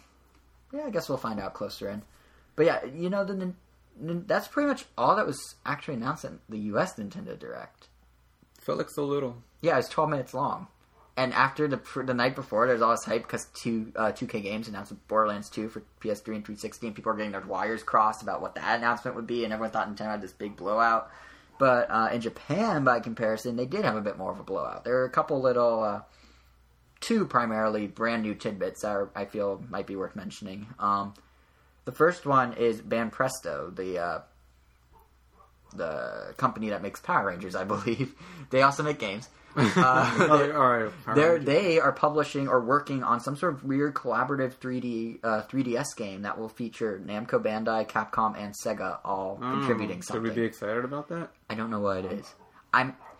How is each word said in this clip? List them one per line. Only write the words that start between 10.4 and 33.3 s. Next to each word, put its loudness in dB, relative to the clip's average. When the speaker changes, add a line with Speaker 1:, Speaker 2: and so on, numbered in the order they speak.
Speaker 1:
And 0
after 4
the 0
pr-, -6
the 0
night 2
before, 2
there's 4
all 6
this 0
hype 0
'cause -6
two, -4
uh, 2
two -6
K -4
Games -4
announced -10
Borderlands 2
two -4
for -10
P -4
S -2
three -8
and -8
three -10
sixty, -8
and -8
people -2
were 0
getting -4
their -6
wires -2
crossed 4
about -4
what -6
that 0
announcement 0
would -8
be, -2
and -2
everyone -2
thought 0
Nintendo -4
had -6
this -12
big -8
blowout. 2
But, 6
uh, 4
in 0
Japan, 0
by 4
comparison, -2
they -2
did -2
have 2
a -2
bit -2
more -6
of -10
a -12
blowout. -6
There 0
were 4
a -4
couple 0
little, 4
uh, -2
two 2
primarily 2
brand 0
new -2
tidbits -6
that -2
are, -2
I -4
feel -4
might -6
be -6
worth -6
mentioning. -10
Um, 0
the -8
first 2
one 4
is 2
Banpresto, -2